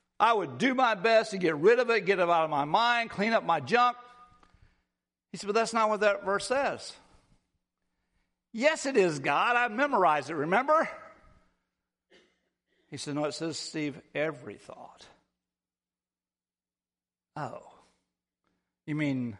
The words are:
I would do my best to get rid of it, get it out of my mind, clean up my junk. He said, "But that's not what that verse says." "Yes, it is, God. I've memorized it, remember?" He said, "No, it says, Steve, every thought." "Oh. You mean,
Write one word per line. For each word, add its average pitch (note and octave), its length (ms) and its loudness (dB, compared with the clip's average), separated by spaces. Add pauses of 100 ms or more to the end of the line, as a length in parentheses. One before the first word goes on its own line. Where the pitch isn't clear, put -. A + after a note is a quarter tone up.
(200)
I A3+ 120 4
would D#3 260 -4
do B3+ 160 0
my B3 200 2
best A3 380 2
to G3 60 -6
get E3 180 0
rid A3 240 4
of A#3 100 0
it, G#3 160 0
get F#3+ 140 2
it F3 80 2
out E3 160 4
of D#3 60 -2
my D3 160 0
mind, A#3 440 0
clean G#3+ 220 -2
up G3 120 2
my E3 140 2
junk. A#3+ 380 2 (1400)
He F#3 60 -12
said, G3+ 100 -12
"But G3+ 60 0
that's A3+ 180 0
not A3 160 2
what G#3+ 120 0
that G3+ 240 2
verse F#3+ 220 -2
says." B3+ 460 -4 (1600)
"Yes, C#4 340 2
it C4+ 100 0
is, F3 220 4
God. D#3+ 380 2
I've A#3+ 160 0
memorized F#3+ 580 2
it, C#3 40 -8
remember?" A#3 540 2 (2000)
He D3+ 60 -14
said, C#3+ 200 -8
"No, D3 80 -2
it C#3+ 100 -4
says, D#3+ 240 -8
Steve, D3 420 -8 (140)
every C#3+ 400 -6
thought." - 500 -20 (2250)
"Oh. C#3+ 240 -10 (1300)
You D3+ 80 -6
mean, C3 460 -4